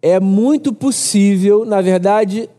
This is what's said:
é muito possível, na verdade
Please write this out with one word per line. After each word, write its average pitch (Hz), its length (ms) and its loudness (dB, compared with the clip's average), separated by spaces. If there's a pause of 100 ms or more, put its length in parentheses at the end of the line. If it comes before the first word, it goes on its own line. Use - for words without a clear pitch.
é 185 200 2
muito 226 520 0
possível, 202 920 0
na 208 160 -2
verdade 196 680 -2 (100)